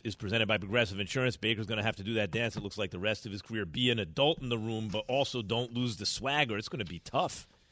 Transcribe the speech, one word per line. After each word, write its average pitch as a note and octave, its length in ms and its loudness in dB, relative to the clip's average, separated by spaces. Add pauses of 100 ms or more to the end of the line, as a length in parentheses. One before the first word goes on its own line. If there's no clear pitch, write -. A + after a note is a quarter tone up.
is G#2 100 -2
presented A2 320 2
by G#2+ 100 4
Progressive G2 420 2
Insurance. B2 380 0
Baker's A2 280 0
gonna G#2+ 180 -2
have A2 140 0
to G2+ 60 -10
do A2+ 120 -2
that G#2 160 2
dance, A2+ 240 0
it - 80 -4
looks G2+ 140 -6
like, G2+ 140 -2
the F2 80 -6
rest G#2 260 0
of G#2+ 60 -8
his G2 100 -6
career. A2 240 -4
Be B2 260 2
an A#2 80 2
adult G#2 420 2
in B2+ 80 -4
the A#2 80 0
room, A2 320 -2
but G#2+ 180 -2
also B2+ 340 2
don't A#2 320 0
lose A#2+ 240 0
the G#2 80 -6
swagger. C3+ 520 2
It's A2 120 -4
gonna B2 160 -4
be E2 140 -8
tough. - 480 -2 (240)